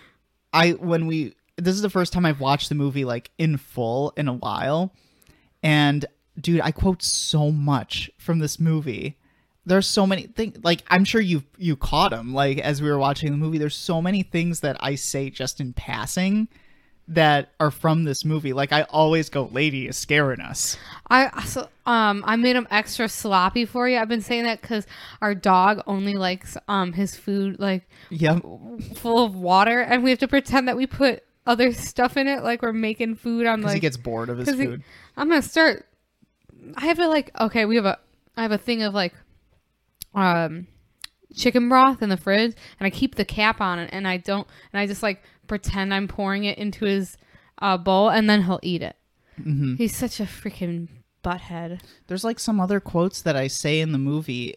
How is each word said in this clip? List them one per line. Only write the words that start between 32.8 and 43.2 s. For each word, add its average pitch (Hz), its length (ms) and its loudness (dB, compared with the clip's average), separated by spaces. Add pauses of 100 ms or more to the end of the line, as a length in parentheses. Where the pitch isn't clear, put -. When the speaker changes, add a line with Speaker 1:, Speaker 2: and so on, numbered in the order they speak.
Speaker 2:
food 233 320 -2
on, 220 160 0
Speaker 1:
'Cause - 100 0
he - 40 0
Speaker 2:
like, 156 60 -2
Speaker 1:
gets 139 140 -2
bored 117 320 -6
of 120 100 -4
his 123 100 -2
Speaker 2:
'cause 262 100 0
he 240 80 0
Speaker 1:
food. 123 160 -8 (340)
Speaker 2:
I'm 294 120 -2
gonna 320 140 4
start, - 440 2 (880)
I 262 100 -6
have 330 100 2
to, 339 100 2
like, 311 240 0 (100)
okay, 226 240 0
we 226 120 2
have 220 100 2
a, - 120 -2 (380)
I 226 60 -4
have 220 100 -2
a 208 60 0
thing 226 240 -2
of, 208 100 -2
like, 190 220 -2 (1000)
um, 175 520 0 (680)
chicken 240 360 2
broth 262 320 6
in 208 80 0
the 185 80 0
fridge, 220 360 0 (240)
and 196 80 -2
I 190 40 0
keep 262 260 -4
the 202 80 0